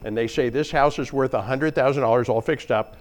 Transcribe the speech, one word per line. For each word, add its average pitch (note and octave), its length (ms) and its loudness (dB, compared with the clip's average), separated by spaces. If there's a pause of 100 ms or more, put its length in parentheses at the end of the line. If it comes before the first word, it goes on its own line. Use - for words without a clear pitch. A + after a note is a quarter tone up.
and G#2+ 120 -4
they A2+ 100 0
say, B2+ 200 0
"This C#3 240 -2
house D3 260 2
is C#3 140 -6
worth C3+ 220 0
a A2+ 80 0
hundred C3+ 340 -2
thousand C#3 280 2
dollars A#2+ 260 2
all A2+ 100 2
fixed C#3 320 -4
up," A2 300 0